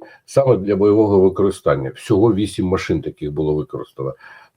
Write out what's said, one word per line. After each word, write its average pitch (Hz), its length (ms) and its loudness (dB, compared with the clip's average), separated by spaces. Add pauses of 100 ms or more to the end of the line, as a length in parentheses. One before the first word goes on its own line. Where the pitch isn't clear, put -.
(260)
саме 131 320 2
для 101 180 -2
бойового 104 460 4
використання. 85 760 0
Всього 110 380 2
вісім 101 320 -4
машин 90 360 -2
таких 76 300 -10
було 76 240 -4
використано 69 600 -10 (420)